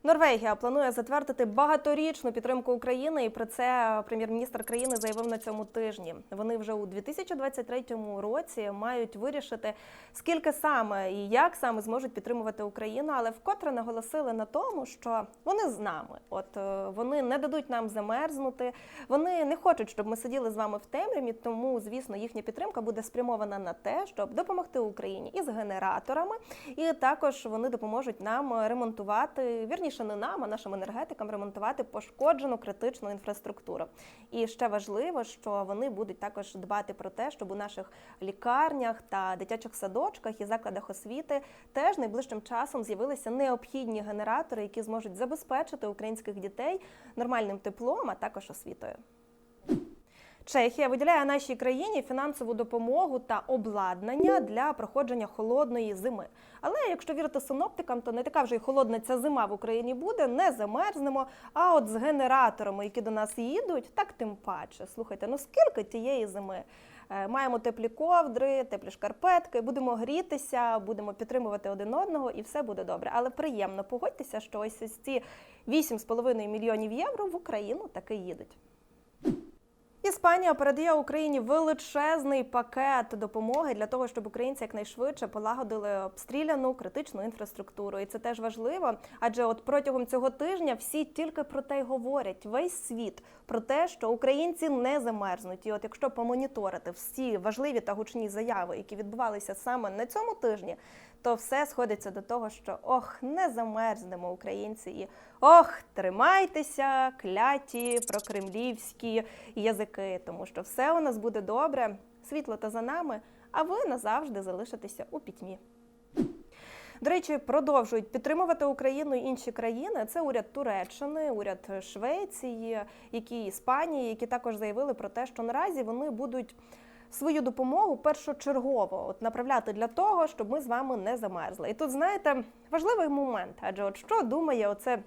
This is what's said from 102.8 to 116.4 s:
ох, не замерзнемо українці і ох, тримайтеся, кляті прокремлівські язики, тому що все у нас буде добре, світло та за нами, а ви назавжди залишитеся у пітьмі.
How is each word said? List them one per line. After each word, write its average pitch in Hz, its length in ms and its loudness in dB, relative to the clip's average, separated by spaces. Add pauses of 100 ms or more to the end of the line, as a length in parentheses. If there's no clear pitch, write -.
ох, - 400 2
не 311 280 2
замерзнемо 220 800 -2
українці 202 580 -8
і 190 180 -8 (320)
ох, 330 400 12 (140)
тримайтеся, 269 1160 4
кляті 240 1000 2
прокремлівські 220 1120 -2 (320)
язики, 202 720 -2
тому 185 200 -8
що - 160 -10
все 269 300 2
у 339 80 6
нас 262 180 2
буде 214 220 -2
добре, 233 560 0 (320)
світло 285 280 -4
та 220 140 -4
за 226 120 -4
нами, 269 380 -4 (320)
а 311 100 2
ви 392 240 0
назавжди 240 560 0
залишитеся 202 680 -8
у - 100 -6
пітьмі. 190 380 -14 (1400)